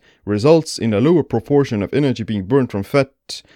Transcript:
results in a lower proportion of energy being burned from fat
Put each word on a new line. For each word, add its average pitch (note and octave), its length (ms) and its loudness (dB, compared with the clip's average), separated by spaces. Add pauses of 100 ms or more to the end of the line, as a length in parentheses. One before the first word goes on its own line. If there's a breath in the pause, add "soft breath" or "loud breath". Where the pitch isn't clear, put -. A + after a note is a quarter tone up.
(260 soft breath)
results C3+ 520 2
in A2 160 -2
a G2+ 60 2
lower D3+ 240 2
proportion C3 580 0
of - 120 -4
energy C3+ 300 -2
being G2+ 220 -6
burned B2 260 0
from G2 120 -4
fat - 580 -4 (140 soft breath)